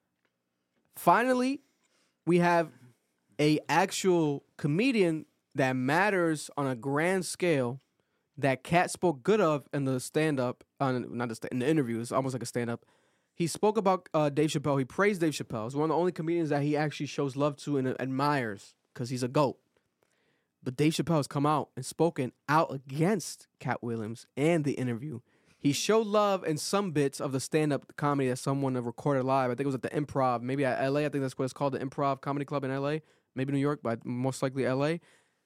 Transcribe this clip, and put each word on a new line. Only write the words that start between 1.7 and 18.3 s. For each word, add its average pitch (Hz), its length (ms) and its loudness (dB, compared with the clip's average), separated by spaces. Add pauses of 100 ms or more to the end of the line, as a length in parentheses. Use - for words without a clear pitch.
we 175 140 4
have 170 320 2 (680)
a 151 200 4 (100)
actual 165 760 2 (140)
comedian 175 680 2 (300)
that 131 180 2
matters 165 840 0
on 139 100 0
a 131 80 -2
grand 151 500 -2
scale 135 540 -2 (580)
that 131 260 0
Cat 175 280 2
spoke 147 320 -2
good 208 180 4
of 151 320 2
in 143 120 -2
the 131 140 0
stand-up, 139 640 -2 (160)
uh, 135 120 2
not 120 380 -4
the 113 60 -6
sta-, - 160 -10
in 127 80 -2
the 123 80 0
interview. 131 320 2
It's 120 120 -6
almost 131 220 0
like 117 100 -4
a 117 40 -8
stand-up. 117 380 -4 (480)
He 170 140 -2
spoke 208 300 0
about, 185 360 2
uh, 151 160 4
Dave 151 200 2
Chappelle. 147 300 0
He 131 60 0
praised 196 360 0
Dave 160 120 2
Chappelle. 117 320 -6
He's 131 100 -8
one 147 100 0
of 160 40 0
the 151 100 2
only 180 120 2
comedians 165 380 -2
that 143 140 2
he 147 120 2
actually 147 300 -2
shows 135 300 -4
love 143 220 0
to 147 200 -4
and 131 220 -2
admires 131 720 -2 (220)